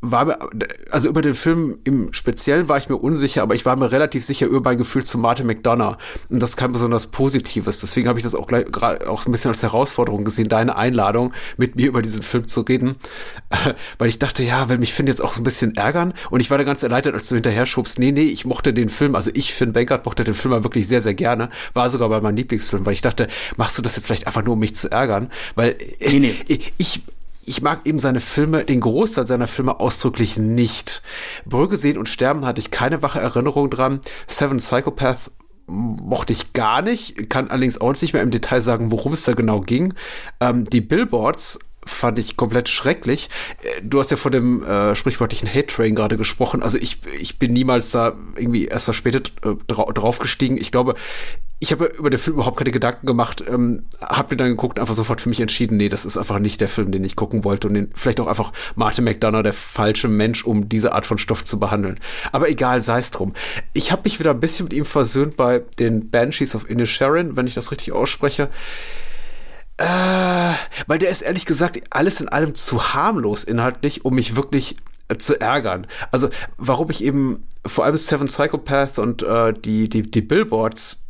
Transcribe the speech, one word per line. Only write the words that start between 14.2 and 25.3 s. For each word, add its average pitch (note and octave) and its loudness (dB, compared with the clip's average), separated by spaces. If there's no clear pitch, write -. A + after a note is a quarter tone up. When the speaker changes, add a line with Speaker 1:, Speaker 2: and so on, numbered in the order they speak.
Speaker 1:
ja, B2 0
will B2 2
mich A#2+ 0
Finn C#3+ 0
jetzt C3 0
auch - 0
so A#2 -4
ein - -4
bisschen - 0
ärgern. E3+ 0
Und B2+ 2
ich A#2+ -2
war C#3 2
dann C#3 2
ganz C#3 -2
erleichtert, B2+ 2
als - -2
du C3 0
hinterher A#2 2
schobst, - -2
nee, B2+ 4
nee, C#3+ 4
ich - 2
mochte B2+ 0
den A2+ 2
Film, C#3+ 2
also A2+ 0
ich, - 0
Finn A#2 0
Bankert, B2 2
mochte A#2+ -2
den G#2+ 0
Film A#2 2
wirklich G#2+ 0
sehr, A#2+ 4
sehr G#2 0
gerne. A#2+ 0
War B2 2
sogar A#2+ 0
bei G#2+ 2
meinem G#2 0
Lieblingsfilm, G#2 0
weil G2 2
ich - -4
dachte, - 2
machst A2 0
du B2 0
das A2+ -2
jetzt G#2+ -4
vielleicht - -2
einfach A2 -2
nur, A#2 2
um A2 0
mich G#2+ 0
zu - -2
ärgern? A#2 0